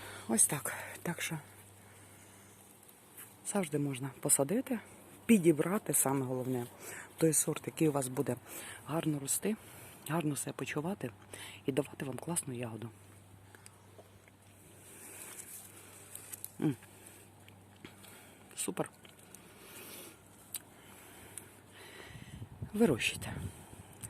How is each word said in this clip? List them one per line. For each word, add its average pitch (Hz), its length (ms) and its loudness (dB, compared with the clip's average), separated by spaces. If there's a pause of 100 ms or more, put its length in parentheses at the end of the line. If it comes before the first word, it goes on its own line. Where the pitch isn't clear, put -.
(280)
Ось 110 180 8
так. - 260 0 (300)
Так - 200 -2
що 156 160 -2 (2250)
завжди 151 260 2
можна 139 320 0 (100)
посадити, 185 580 4 (480)
підібрати, 170 680 8
саме 135 320 4
головне, 127 400 0 (500)
той 160 160 8
сорт, - 340 2
який - 220 4
у 143 40 4
вас 135 160 2
буде 127 280 2 (500)
гарно 151 320 2
рости, 160 380 0 (520)
гарно 151 280 2
себе - 200 -4
почувати 147 540 -2 (560)
і 139 60 4
давати 139 320 0
вам 127 120 -4
класну 151 380 -2
ягоду. 113 340 -6 (3750)
М. 139 160 4 (1800)
Супер. - 340 -2 (3750)
Вирощуйте 202 600 4 (760)